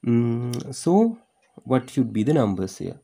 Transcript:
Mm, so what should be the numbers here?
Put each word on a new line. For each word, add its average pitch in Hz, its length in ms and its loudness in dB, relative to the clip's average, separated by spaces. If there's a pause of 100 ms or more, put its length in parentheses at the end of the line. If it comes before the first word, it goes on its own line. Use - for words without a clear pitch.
Mm, 120 680 -2
so 226 420 2 (460)
what 127 260 0
should 120 240 -2
be 107 100 0
the 147 100 2
numbers 98 440 0
here? 90 260 -10